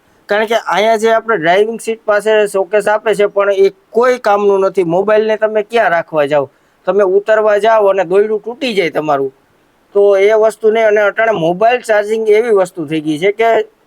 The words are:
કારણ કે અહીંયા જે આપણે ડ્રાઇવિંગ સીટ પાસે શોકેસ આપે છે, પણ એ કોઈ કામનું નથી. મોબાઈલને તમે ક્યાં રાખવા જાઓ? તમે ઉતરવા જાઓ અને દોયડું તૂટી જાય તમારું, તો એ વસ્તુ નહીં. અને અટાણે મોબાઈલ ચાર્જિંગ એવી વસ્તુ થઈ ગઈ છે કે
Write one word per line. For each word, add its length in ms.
કારણ 200
કે 100
અહીંયા 400
જે 160
આપણે 260
ડ્રાઇવિંગ 420
સીટ 260
પાસે 420
શોકેસ 400
આપે 280
છે, 100
પણ 280
એ 180
કોઈ 280
કામનું 420
નથી. 240
મોબાઈલને 520
તમે 260
ક્યાં 280
રાખવા 360
જાઓ? 240
તમે 180
ઉતરવા 540
જાઓ 280
અને 180
દોયડું 360
તૂટી 340
જાય 160
તમારું, 440
તો 240
એ 160
વસ્તુ 380
નહીં. 160
અને 140
અટાણે 300
મોબાઈલ 500
ચાર્જિંગ 480
એવી 200
વસ્તુ 360
થઈ 160
ગઈ 180
છે 120
કે 300